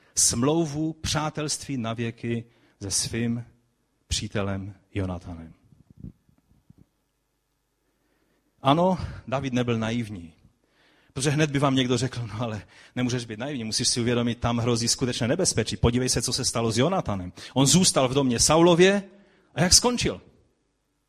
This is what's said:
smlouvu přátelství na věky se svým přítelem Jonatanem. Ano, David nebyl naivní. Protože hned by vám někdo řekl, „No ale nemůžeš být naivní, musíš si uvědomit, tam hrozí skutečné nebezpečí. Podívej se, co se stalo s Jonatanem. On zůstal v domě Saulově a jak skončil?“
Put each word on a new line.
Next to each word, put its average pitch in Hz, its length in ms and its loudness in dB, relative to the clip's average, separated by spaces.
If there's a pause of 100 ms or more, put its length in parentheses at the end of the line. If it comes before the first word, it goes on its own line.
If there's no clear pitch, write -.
(160)
smlouvu 156 800 0
přátelství 151 840 -4
na 113 160 -4
věky 117 520 -6 (360)
se 101 100 -8
svým 117 540 -2 (640)
přítelem 98 680 -6 (180)
Jonatanem. 87 600 -8 (3000)
Ano, 170 360 2 (300)
David 135 260 -4
nebyl 123 240 0
naivní. 110 560 -6 (800)
Protože 139 160 -2
hned 151 220 2
by 139 80 0
vám 135 160 2
někdo 127 220 2
řekl, 120 300 -4
„No 107 140 -8
ale 110 200 -6 (340)
nemůžeš 123 300 -2
být 110 140 -12
naivní, 127 240 -8
musíš 110 240 -2
si - 140 0
uvědomit, 120 380 0
tam 120 180 0
hrozí 117 300 0
skutečné 120 400 -2
nebezpečí. 139 500 0
Podívej 123 320 2
se, 135 120 0
co 123 120 -4
se 127 120 -4
stalo 117 260 0
s 107 60 0
Jonatanem. 117 560 0 (200)
On 139 140 4
zůstal 151 400 4
v 123 60 0
domě 131 260 2
Saulově 175 640 6 (520)
a - 60 0
jak 180 120 4
skončil?“ 233 480 2 (880)